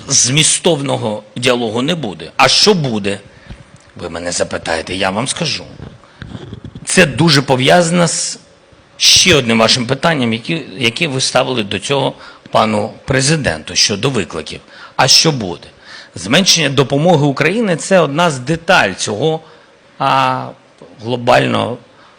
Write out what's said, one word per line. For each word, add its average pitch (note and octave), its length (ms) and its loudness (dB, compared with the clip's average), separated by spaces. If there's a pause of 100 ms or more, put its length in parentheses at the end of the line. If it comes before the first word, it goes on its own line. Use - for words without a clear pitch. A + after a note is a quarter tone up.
змістовного C3 1120 0 (140)
діалогу A#2+ 460 0
не D#3 120 -2
буде. G2+ 420 -8
А C3 120 4
що G3+ 260 4
буде? G#2+ 460 -2 (760)
Ви F2+ 140 -10
мене E2+ 220 -6
запитаєте, E2+ 640 -4
я F#2+ 160 -2
вам A2+ 180 -2
скажу. G#2+ 360 -6 (1200)
Це F3+ 220 4
дуже C#3 360 2
пов'язано E3 680 2
з - 300 -6 (580)
ще - 380 4
одним A#2 240 2
вашим A2+ 280 2
питанням, C3+ 460 0
яке, C#3+ 300 -6 (160)
яке A#2+ 300 -2
ви C3 120 -4
ставили B2+ 420 0
до G2 160 -4
цього C#3 360 -2 (360)
пану A2 420 0 (120)
президенту C3 680 -2
щодо G#2+ 360 0
викликів. E2 500 -6 (360)
А C3 120 2
що - 240 4
буде? G2+ 360 -6 (460)
Зменшення D3+ 540 2
допомоги C#3+ 580 2
Україні — E3+ 500 0
це F#3+ 240 2
одна D#3+ 300 2
з C3+ 80 -6
деталь D3 540 2
цього, C3 480 -4 (580)
а, C3 500 0 (540)
глобального A#2+ 760 0 (400)